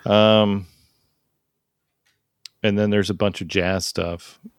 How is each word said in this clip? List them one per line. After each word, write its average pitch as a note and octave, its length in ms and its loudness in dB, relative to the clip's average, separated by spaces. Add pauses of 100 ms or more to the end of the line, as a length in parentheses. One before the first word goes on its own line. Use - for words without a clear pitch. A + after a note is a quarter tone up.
Um, G#2+ 600 2 (1900)
and G2+ 160 0
then G#2 140 0
there's G2+ 180 0
a G2+ 60 -2
bunch G2 260 -4
of F#2 60 -10
jazz F#2 400 -2
stuff. E2+ 520 -8 (200)